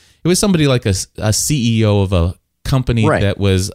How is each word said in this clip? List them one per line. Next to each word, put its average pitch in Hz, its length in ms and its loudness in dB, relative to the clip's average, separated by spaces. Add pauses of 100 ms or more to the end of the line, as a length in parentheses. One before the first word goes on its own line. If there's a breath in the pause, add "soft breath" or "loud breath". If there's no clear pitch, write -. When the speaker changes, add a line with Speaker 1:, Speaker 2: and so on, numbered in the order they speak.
(240 soft breath)
Speaker 1:
it 160 40 0
was 180 120 2
somebody 175 260 2
like 127 200 0
a 110 40 0
s-, 95 160 -4 (120)
a 107 140 0
C 117 480 -2
E 110 40 2
O 104 160 2
of 98 120 -2
a 87 220 0 (300)
company 127 420 0
Speaker 2:
Right. 131 160 2
Speaker 1:
that 101 160 -2
was 95 360 0